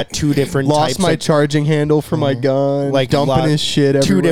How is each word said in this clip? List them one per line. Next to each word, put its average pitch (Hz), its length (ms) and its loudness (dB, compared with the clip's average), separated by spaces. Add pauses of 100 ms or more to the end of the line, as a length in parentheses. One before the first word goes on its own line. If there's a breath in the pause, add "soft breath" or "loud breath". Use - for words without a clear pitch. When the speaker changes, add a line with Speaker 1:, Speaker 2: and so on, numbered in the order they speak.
Speaker 1:
got - 100 -14
two 147 220 -2
different 139 340 -2
Speaker 2:
Lost 151 260 0
Speaker 1:
types - 40 -6
Speaker 2:
my 175 140 0
Speaker 1:
of 160 80 -2
Speaker 2:
charging 147 460 0
handle 151 360 0
for - 140 -6
my 143 160 0
Speaker 3:
Mm-hmm. 120 100 -6
Speaker 2:
gun. 139 500 0
Speaker 1:
Like, 131 180 0
Speaker 2:
Dumping 143 260 2
Speaker 1:
lo-, 131 80 0
Speaker 2:
his 151 160 0
shit 139 340 0
Speaker 1:
two 139 40 2
Speaker 2:
everywhere. 190 340 2